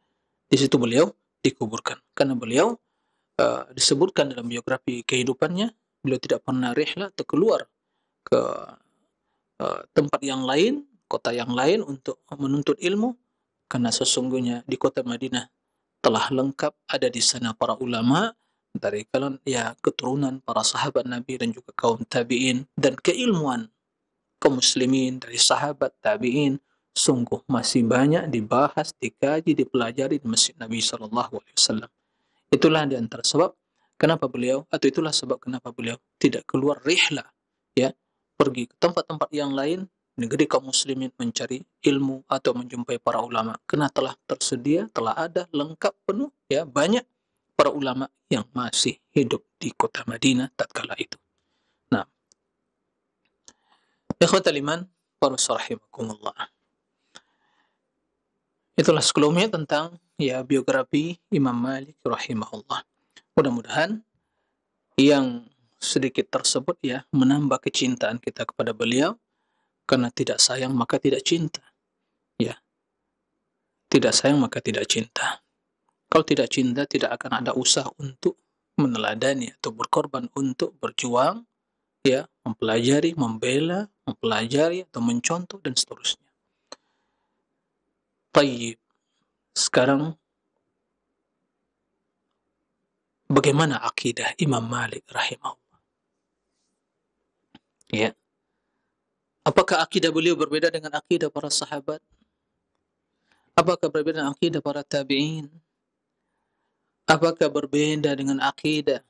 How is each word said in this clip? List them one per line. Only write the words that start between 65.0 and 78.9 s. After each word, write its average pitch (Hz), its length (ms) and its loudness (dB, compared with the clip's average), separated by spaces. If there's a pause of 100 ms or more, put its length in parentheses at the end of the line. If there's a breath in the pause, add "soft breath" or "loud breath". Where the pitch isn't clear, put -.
yang 135 480 4 (320)
sedikit - 480 -2
tersebut, - 560 -2
ya, 123 240 -6
menambah 139 560 4
kecintaan 120 560 -2
kita - 240 -8
kepada 113 320 -4
beliau. 127 400 0 (720)
Karena 127 160 4
tidak 120 320 -4
sayang 127 320 0
maka 127 320 0
tidak - 240 2
cinta. 165 400 -2 (720)
Ya. - 240 -6 (1300)
Tidak 139 240 4
sayang 143 240 4
maka 123 240 0
tidak - 240 -4
cinta. - 560 -4 (640)
Kalau 160 160 4
tidak 139 240 2
cinta, 131 400 0
tidak - 320 -2
akan - 240 -4
ada 127 160 -2
usaha 131 400 0
untuk 139 400 -4 (400)
meneladani 117 800 0